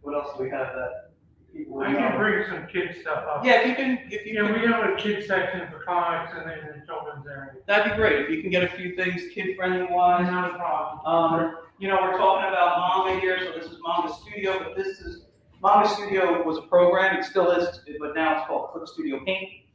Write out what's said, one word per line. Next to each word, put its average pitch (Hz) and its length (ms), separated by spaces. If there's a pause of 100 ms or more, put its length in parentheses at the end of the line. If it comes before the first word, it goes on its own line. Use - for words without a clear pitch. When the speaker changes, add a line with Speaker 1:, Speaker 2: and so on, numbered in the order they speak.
Speaker 1:
what 143 140
else - 220
do 131 60
we 131 60
have - 180
that - 440 (420)
people - 280
Speaker 2:
I 277 120
can - 180
Speaker 1:
know? - 60
Speaker 2:
bring 202 300
some 165 200
kid - 340
stuff - 280
up. 147 160
Speaker 1:
Yeah, 240 160
if 247 60
you 247 80
can, 254 240 (120)
if 214 140
you 220 80
Speaker 2:
Yeah, 208 180
Speaker 1:
can. 233 100
Speaker 2:
we 233 60
have 226 160
a 190 140
kid 208 280
section 180 460
for - 120
comics 170 520
and 160 140
then 160 80 (220)
the - 60
children's 147 400
area. 139 280 (140)
Speaker 1:
That'd 208 260
be - 40
great, 147 240
if 147 80
you 160 120
can 180 100
get 180 120
a 175 40
few 180 280
things 180 260 (120)
kid-friendly 185 600
wise. 180 360
Speaker 2:
Not 175 260
a - 20
problem. - 480
Speaker 1:
Um, 165 500 (240)
you 190 80
know, 190 140
we're 185 160
talking 190 320
about 185 560
manga 190 160
here, 185 180
so 175 180
this 165 140
is 165 140
Manga 170 280
Studio, 190 460
but 165 160
this 190 240
is, - 260 (380)
Manga 208 260
Studio 190 540
was 160 140
a - 60
program, 185 540
it - 80
still 175 260
is, 175 300 (180)
but 147 160
now 156 220
it's - 100
called - 240
Clip 165 160
Studio 139 380
Paint. 190 240 (260)